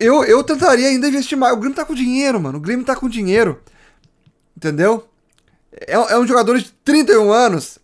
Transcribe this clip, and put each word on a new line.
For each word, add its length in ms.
eu, 240
eu 180
tentaria 460
ainda 180
investir 300
mais. 160
O 60
Grêmio 180
tá 80
com 80
dinheiro, 480
mano. 160
O 60
Grêmio 240
tá 100
com 140
dinheiro. 500
Entendeu? 500
É, 220
é 260
um 80
jogador 300
de 160
trinta 300
e 60
um 120
anos. 540